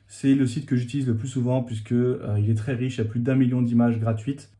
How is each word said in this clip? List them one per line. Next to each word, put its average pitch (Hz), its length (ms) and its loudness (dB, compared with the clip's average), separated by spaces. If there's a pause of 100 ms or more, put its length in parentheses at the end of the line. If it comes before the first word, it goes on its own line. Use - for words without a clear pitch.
C'est - 280 2
le 135 120 4
site 147 200 -4
que 127 100 0
j'utilise 127 320 -2
le 113 80 2
plus 131 120 -6
souvent 127 340 0
puisque, 110 300 -8
euh, 123 460 0
il 104 120 2
est 113 40 2
très 127 200 -2
riche, 127 240 -4
il - 0 -
y 110 80 -2
a - 20 -6
plus 120 120 -4
d'un 127 140 2
million 127 280 4
d'images 117 360 2
gratuites. 113 600 -4